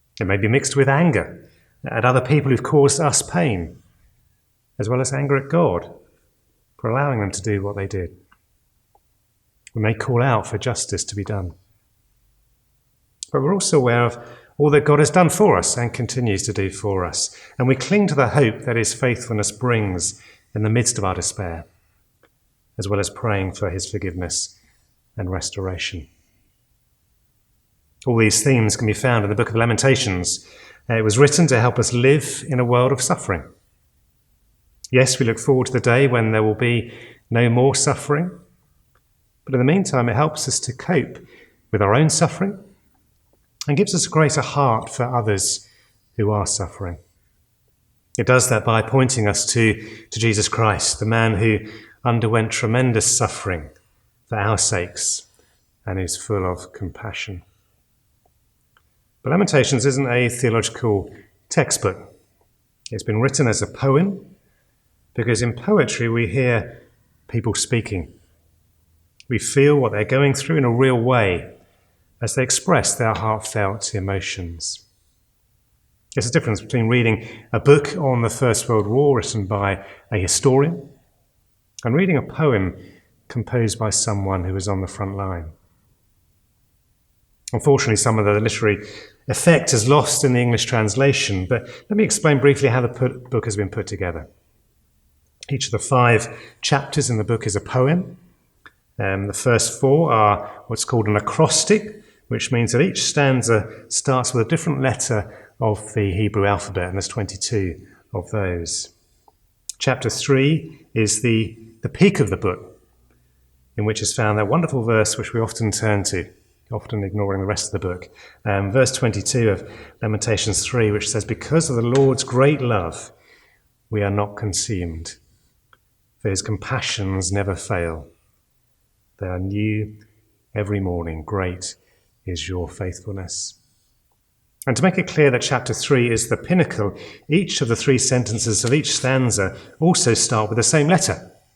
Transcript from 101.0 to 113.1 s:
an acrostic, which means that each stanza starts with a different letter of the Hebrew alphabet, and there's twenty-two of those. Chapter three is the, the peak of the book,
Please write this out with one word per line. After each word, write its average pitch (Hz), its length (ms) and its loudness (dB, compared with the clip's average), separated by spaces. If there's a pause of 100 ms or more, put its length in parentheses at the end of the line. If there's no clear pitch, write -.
an 107 80 4
acrostic, - 840 0 (260)
which 113 240 -4
means 117 200 0
that 120 100 4
each 190 200 0
stanza 123 880 0
starts - 460 -2
with 113 120 2
a - 20 -12
different 151 340 -2
letter 117 560 -2 (220)
of 110 340 -2
the 101 180 0
Hebrew 101 340 0
alphabet, 98 380 -2
and 90 100 -6
there's 95 140 -4
twenty-two 95 800 -6 (260)
of 92 180 -8
those. 90 600 -4 (880)
Chapter 127 320 -2
three 139 840 0
is 107 280 0
the, 113 340 0 (260)
the 120 60 -4
peak 196 300 4
of 117 120 2
the 95 60 -4
book, - 440 -6 (960)